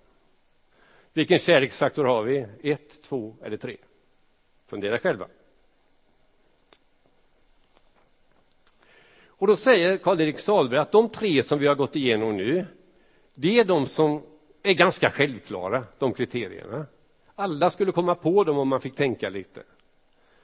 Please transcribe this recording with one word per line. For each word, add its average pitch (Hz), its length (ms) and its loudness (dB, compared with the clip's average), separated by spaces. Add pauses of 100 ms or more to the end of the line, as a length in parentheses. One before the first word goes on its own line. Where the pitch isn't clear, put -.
(1120)
Vilken 160 260 2
kärleksfaktor 143 680 2
har 120 180 2
vi? 127 220 -2 (180)
Ett, - 380 -6
två 117 420 -10
eller 107 140 -10
tre? 123 200 -12 (880)
Fundera 104 320 -4
själva. 120 280 -4 (4000)
Och - 220 -2
då 208 80 6
säger 190 420 4
Karl-Erik 160 420 0
Sahlberg 143 400 2
att 151 120 -2
de 220 180 4
tre 160 340 0
som 147 160 -2
vi 143 80 2
har 143 80 4
gått 135 200 -4
igenom 110 420 0
nu, 131 280 -2 (680)
det 185 260 2
är 226 60 4
de 170 200 2
som 151 360 0 (420)
är 202 100 2
ganska 175 360 2
självklara, 113 760 -4 (140)
de 127 140 -2
kriterierna. 113 720 -10 (500)
Alla 175 340 -2
skulle 190 220 -2
komma 175 240 0
på 190 280 2
dem 151 140 0
om 135 100 0
man 135 140 0
fick 131 140 -10
tänka 117 340 -2
lite. 98 340 -12 (800)